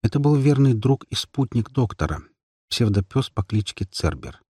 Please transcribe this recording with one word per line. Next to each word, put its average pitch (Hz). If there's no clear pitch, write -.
Это -
был 147
верный 139
друг 123
и -
спутник -
доктора — 78
псевдопес 107
по -
кличке 104
Цербер. -